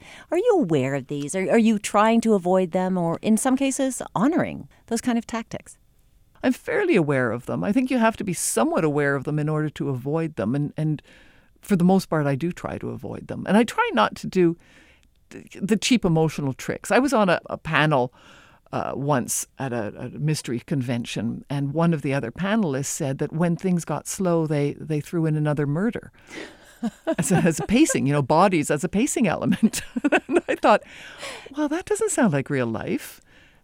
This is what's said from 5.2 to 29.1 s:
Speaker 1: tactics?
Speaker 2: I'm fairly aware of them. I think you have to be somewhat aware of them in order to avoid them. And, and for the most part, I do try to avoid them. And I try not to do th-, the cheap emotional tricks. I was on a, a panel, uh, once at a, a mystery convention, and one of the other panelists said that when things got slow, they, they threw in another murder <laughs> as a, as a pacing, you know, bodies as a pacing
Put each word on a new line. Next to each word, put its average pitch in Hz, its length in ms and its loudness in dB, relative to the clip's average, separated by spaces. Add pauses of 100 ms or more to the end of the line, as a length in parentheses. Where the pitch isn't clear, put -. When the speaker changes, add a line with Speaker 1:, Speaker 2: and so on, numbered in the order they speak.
Speaker 1:
tactics? - 540 -10 (640)
Speaker 2:
I'm 254 100 2
fairly 349 440 2
aware 139 340 2
of 120 160 -4
them. 123 160 -4
I 185 80 -2
think 262 220 0
you 262 60 0
have 226 180 2
to - 80 -8
be 180 100 -4
somewhat 285 500 0
aware 143 300 2
of 139 80 -2
them 151 160 -2
in 151 100 0
order 151 220 -2
to 139 180 -6
avoid 143 460 -4
them. 117 220 -2
And, 147 200 -2
and 156 240 -2 (600)
for - 160 0
the 165 80 2
most 185 220 4
part, 156 200 0
I 139 80 2
do 147 160 -2
try - 280 -8
to 120 120 -6
avoid - 380 -10
them. - 200 -8
And 190 80 4
I 233 60 6
try 453 300 -2
not 214 240 0
to - 100 -12
do 175 300 2 (720)
th-, - 320 -18
the 208 140 2
cheap - 280 2
emotional 160 480 0
tricks. - 380 -8
I 208 80 6
was 262 140 2
on 214 160 4
a, 170 180 2
a - 100 -6
panel, 147 560 2 (600)
uh, 123 220 -4
once 139 520 -2 (120)
at 131 140 -4
a, 110 240 -4
a 123 120 -10 (100)
mystery 147 420 -2
convention, 120 880 -4
and 143 240 -4
one 165 220 2
of 143 80 -4
the 143 100 -2
other 135 200 -4
panelists 175 540 -2
said 135 320 -4
that 156 140 -4
when 170 240 0
things 180 280 -2
got - 240 -6
slow, 170 380 0
they, 147 280 0
they 151 260 -4
threw 165 240 -2
in 156 120 0
another 151 300 0
murder 175 440 -4 (520)
<laughs> - 560 -6
as - 120 -2
a, 180 60 6
as 165 240 2
a - 60 -4
pacing, 247 400 4
you 139 60 2
know, 147 100 2
bodies 160 480 4
as 151 140 0
a 180 40 -4
pacing 254 380 0